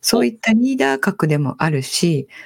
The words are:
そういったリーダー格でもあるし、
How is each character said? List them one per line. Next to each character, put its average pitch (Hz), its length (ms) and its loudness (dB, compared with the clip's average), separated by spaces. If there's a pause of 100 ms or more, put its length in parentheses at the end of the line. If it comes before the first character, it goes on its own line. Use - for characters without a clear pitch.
そ - 200 2
う 240 40 2
い 240 40 0
っ 226 100 -8
た 226 140 0
リ 254 220 2
ー - 20 -4
ダ 135 180 2
ー 135 40 -2
格 190 280 -2
で 151 100 2
も 139 220 -2
あ 160 100 0
る 143 120 0
し、 151 460 -2 (180)